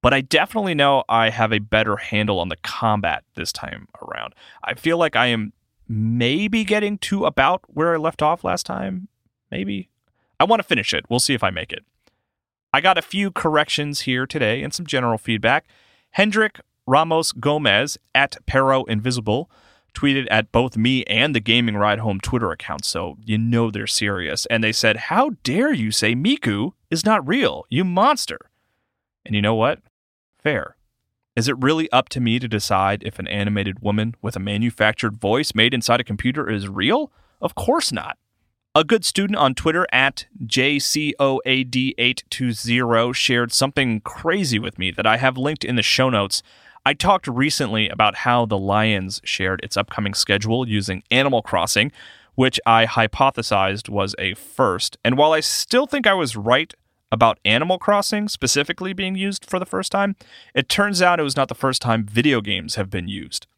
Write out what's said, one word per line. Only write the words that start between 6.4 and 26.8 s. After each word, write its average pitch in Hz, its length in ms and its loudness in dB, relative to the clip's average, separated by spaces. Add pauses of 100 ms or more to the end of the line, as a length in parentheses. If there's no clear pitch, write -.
getting 208 320 0
to - 260 -2
about 156 440 2
where 165 260 0
I 160 40 0
left 156 240 -4
off 156 220 0
last 180 220 -4
time. 190 420 -6 (420)
Maybe. 190 380 -6 (500)
I 147 60 6
want 220 180 4
to - 60 -8
finish - 260 0
it. 78 140 -2
We'll 120 140 0
see - 120 0
if 113 120 0
I 92 40 2
make 85 220 -8
it. - 140 -12 (880)
I 139 80 2
got 180 160 4
a 160 40 0
few 196 300 -2
corrections 151 720 -2
here 131 260 -2
today 127 340 -2
and 151 120 -8
some 175 120 -8
general 120 320 0
feedback. 113 480 0 (460)
Hendrik 208 480 0 (260)
Ramos 160 460 2
Gomez 139 680 0 (160)
at 139 220 2 (100)
Perro 135 380 2
Invisible 113 680 -2 (440)
tweeted 135 360 0
at 110 220 2
both 120 260 2
me 123 280 2
and 127 300 0
the 117 40 4
Gaming 113 380 2
Ride 104 220 2
Home 104 200 -2
Twitter 113 320 -2
account, - 340 -8
so 85 380 -6
you 110 140 0
know 117 340 2
they're 104 160 -6
serious. 90 600 -2
And 113 160 0
they 110 80 2
said, 110 260 2
"How 240 340 0 (120)
dare 240 300 0
you 110 180 0
say 110 240 0
Miku 127 580 0 (160)